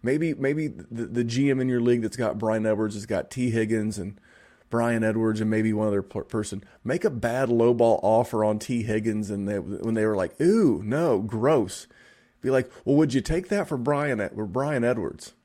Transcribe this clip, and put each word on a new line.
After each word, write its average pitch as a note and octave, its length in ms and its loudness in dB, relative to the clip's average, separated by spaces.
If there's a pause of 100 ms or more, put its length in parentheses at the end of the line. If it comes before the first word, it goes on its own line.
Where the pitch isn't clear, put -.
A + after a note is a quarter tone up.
Maybe, D3+ 320 0
maybe D3 320 -2
the, - 400 -10
the A#2+ 160 -2
G B2+ 260 0
M C3 100 0
in C3 80 0
your B2 140 0
league A#2+ 220 2
that's A2 120 -4
got A2+ 220 -2
Bryan A2 280 0
Edwards G#2+ 280 0
has G#2+ 140 -10
got F#2+ 240 -4
T B2 180 -2
Higgins A2 480 0
and G2+ 240 -10 (480)
Bryan A#2 340 0
Edwards A2 380 0
and G#2+ 80 0
maybe A2 240 2
one G#2+ 140 0
other G2+ 160 0
per-, - 220 -8
person. G#2 380 -6 (200)
Make D#3 200 -2
a G#3+ 60 2
bad B2 400 -2
lowball A#2 540 6
offer A2 420 2
on G#2+ 140 0
T A#2+ 240 -4
Higgins, G#2+ 480 -2
and G2 160 -4
they, G2+ 100 -4
when G#2 380 -4
they G#2+ 100 2
were G#2+ 100 2
like, F#2 240 -4
"Ooh, E3 440 4
no, B2+ 360 0
gross," A2+ 680 0 (520)
be C3 120 -2
like, C3 200 0 (140)
"Well, C#3 120 4
would C#3+ 180 4
you B2+ 60 4
take F3+ 280 -4
that G3+ 180 -2
for D3 100 -4
Bryan C#3+ 440 0
Ed-, - 140 -4
for G#2+ 100 -4
Bryan B2+ 380 -2
Edwards?" A#2 500 -2 (120)